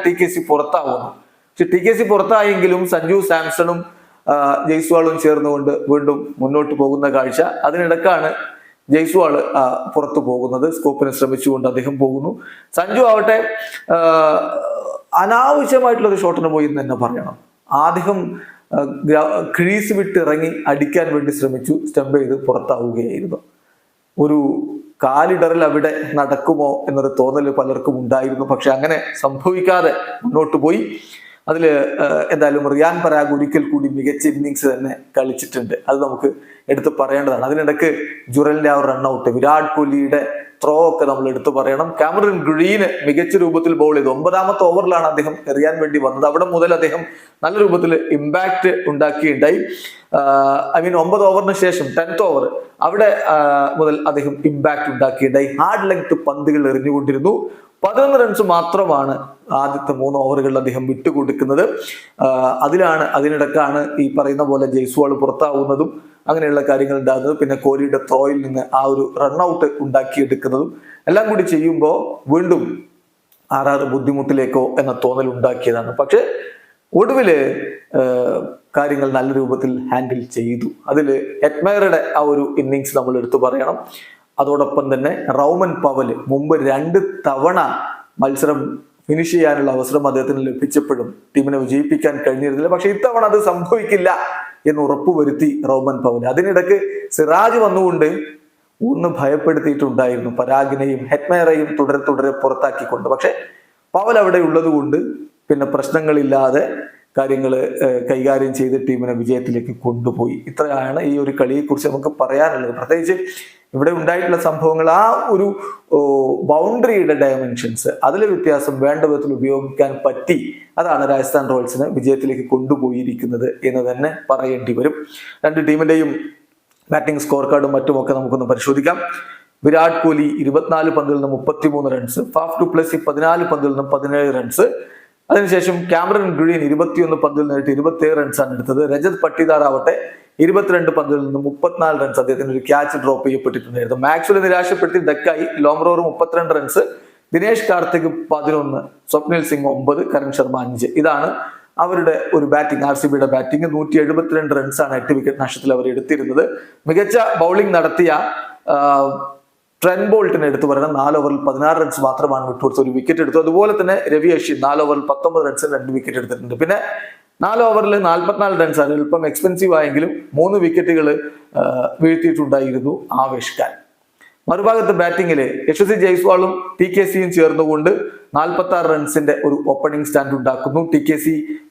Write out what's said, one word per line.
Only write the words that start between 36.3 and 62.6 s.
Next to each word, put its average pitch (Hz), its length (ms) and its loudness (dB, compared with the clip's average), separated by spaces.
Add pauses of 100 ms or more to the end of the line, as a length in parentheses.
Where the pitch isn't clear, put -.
എടുത്ത് 139 320 0
പറയേണ്ടതാണ്. 135 440 0
അതിനിടക്ക് 151 640 0 (240)
ജുറലിന്റെ 147 400 2
ആ 143 40 4
ഒരു 139 120 2
റൺ 131 200 -2
ഔട്ട്, 127 240 0
വിരാട് 151 460 2
കോഹ്ലിയുടെ 143 680 0 (200)
ത്രോ 156 240 4
ഒക്കെ 151 160 0
നമ്മൾ 135 240 0
എടുത്തു 131 220 -2
പറയണം. 135 500 -2
കാമറൂൺ 170 540 2
ഗ്രീന് 175 520 0
മികച്ച 170 300 2
രൂപത്തിൽ 165 380 2
ബൗൾ 151 200 4
ചെയ്തു. 139 140 2
ഒമ്പതാമത്തെ 180 560 2
ഓവറിലാണ് 175 420 2
അദ്ദേഹം 151 280 -2 (140)
എറിയാൻ 151 320 0
വേണ്ടി 147 180 0
വന്നത്. 135 260 0
അവിടെ 151 200 2
മുതൽ 170 300 2
അദ്ദേഹം 165 260 0 (420)
നല്ല 180 160 -2
രൂപത്തിൽ 175 360 4
ഇമ്പാക്ട് 156 920 0
ഉണ്ടാക്കിയിട്ടുണ്ടായി. 147 800 2 (500)
ആഹ്, 139 640 2
I 170 40 -2
mean, 175 140 2
ഒമ്പത് 185 240 2
ഓവറിന് 190 300 4
ശേഷം 180 340 0 (120)
ടെൻത് 165 240 -2
ഓവർ 143 280 0 (320)
അവിടെ, 202 460 2
ആഹ്, 143 520 2
മുതൽ 151 280 0
അദ്ദേഹം 143 360 -2
ഇമ്പാക്ട് 147 460 0
ഉണ്ടാക്കിയിട്ടുണ്ടായി. 135 680 0
ഹാർഡ് 196 300 0
ലെങ്ത് 165 240 0
പന്തുകൾ 147 540 0
എറിഞ്ഞുകൊണ്ടിരുന്നു. 139 800 -2 (340)
പതിനൊന്ന് 269 340 2
റൺസ് 220 240 2
മാത്രമാണ് 170 880 0 (240)
ആദ്യത്തെ 139 400 -2
മൂന്ന് 139 260 -2
ഓവറുകളിൽ 135 400 0
അദ്ദേഹം 127 280 -4
വിട്ടുകൊടുക്കുന്നത്. 139 800 0 (520)
ആഹ്, 131 440 0